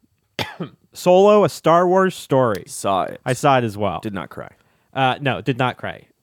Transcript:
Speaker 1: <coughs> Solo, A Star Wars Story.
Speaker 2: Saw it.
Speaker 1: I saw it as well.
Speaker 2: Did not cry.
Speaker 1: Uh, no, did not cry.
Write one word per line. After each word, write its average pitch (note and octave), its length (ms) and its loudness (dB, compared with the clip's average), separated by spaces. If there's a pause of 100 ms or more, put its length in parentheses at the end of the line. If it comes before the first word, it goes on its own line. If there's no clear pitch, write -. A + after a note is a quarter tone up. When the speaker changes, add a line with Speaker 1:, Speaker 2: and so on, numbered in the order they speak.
(380)
Speaker 1:
<coughs> - 540 -12
Solo, G3 520 4
A D3+ 40 2
Star E3+ 380 2
Wars F#3 300 2
Story. A#2 500 0
Speaker 2:
Saw F#2+ 380 -2
it. - 200 -12
Speaker 1:
I B2+ 100 -2
saw C3+ 240 2
it A#2+ 60 0
as G#2 140 -6
well. G2 220 -2
Speaker 2:
Did G#2+ 140 -10
not E2 140 -10
cry. G#1+ 220 -16 (440)
Speaker 1:
Uh, B2+ 280 0
no, B2 180 -2
did A#2 160 -4
not B2+ 220 -4
cry. - 280 -14 (160)